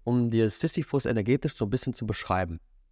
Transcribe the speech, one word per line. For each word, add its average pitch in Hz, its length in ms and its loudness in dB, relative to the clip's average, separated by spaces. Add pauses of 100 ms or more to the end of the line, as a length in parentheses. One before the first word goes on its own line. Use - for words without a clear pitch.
um 120 280 2
dir 113 180 4
Sisyphus - 560 -2
energetisch 117 500 2
so 113 100 -2
ein 101 40 -4
bisschen 127 240 -2
zu 113 140 -6
beschreiben. 92 520 -2 (320)